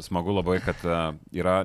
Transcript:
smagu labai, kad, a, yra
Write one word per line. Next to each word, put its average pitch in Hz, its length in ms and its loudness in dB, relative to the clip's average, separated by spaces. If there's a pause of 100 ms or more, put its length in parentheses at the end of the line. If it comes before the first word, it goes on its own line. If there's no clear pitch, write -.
smagu 87 320 -2
labai, 92 300 2
kad, - 200 -4
a, 85 200 0 (280)
yra 90 340 2